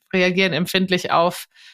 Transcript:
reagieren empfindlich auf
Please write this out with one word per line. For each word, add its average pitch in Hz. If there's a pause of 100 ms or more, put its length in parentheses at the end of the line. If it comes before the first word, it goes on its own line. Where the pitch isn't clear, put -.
(140)
reagieren 185
empfindlich 180
auf 170 (260)